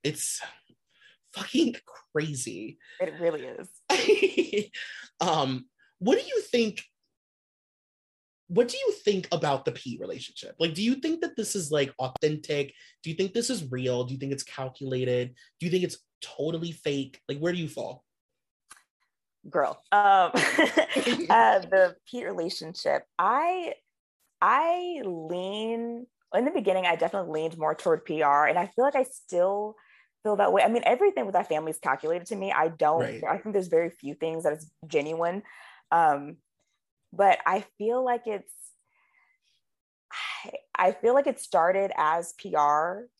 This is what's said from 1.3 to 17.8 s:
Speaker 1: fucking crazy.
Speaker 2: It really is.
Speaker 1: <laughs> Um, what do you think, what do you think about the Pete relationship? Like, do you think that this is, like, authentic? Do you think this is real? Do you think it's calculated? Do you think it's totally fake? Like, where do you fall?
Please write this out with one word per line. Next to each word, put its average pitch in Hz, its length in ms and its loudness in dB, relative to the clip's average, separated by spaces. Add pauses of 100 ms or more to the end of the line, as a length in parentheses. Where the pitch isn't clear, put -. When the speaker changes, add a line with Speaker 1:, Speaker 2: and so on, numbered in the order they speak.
Speaker 1:
fucking 254 420 -2 (380)
crazy. 123 680 -6 (200)
Speaker 2:
It 156 200 -4
really 156 260 -2
is. - 240 -14 (200)
Speaker 1:
<laughs> - 840 2 (500)
Um, 139 480 0 (300)
what 254 200 4
do 539 60 -6
you 494 160 -2
think, 226 420 0 (1600)
what 226 200 2
do 508 100 -8
you 523 140 0
think 196 400 -2
about 151 320 0
the - 80 -2
Pete 120 300 -10
relationship? - 580 -12
Like, 165 140 0
do 185 100 -4
you 247 120 2
think 330 260 -4
that 330 160 -6
this 214 180 -6
is, 156 160 -4
like, 139 260 0
authentic? 147 760 -4 (300)
Do 160 60 -8
you 160 60 -8
think 190 180 -4
this 233 160 -2
is 165 220 -6
real? 127 320 -2
Do 127 100 -6
you 135 60 -10
think 139 140 -6
it's 139 100 -8
calculated? 127 920 -4 (240)
Do 165 60 -8
you 170 60 -2
think 180 140 0
it's - 140 -10 (220)
totally 165 520 -6
fake? 139 560 -6
Like, 139 100 -8
where 175 140 -2
do 180 40 -4
you 160 120 -6
fall? - 340 -10 (1500)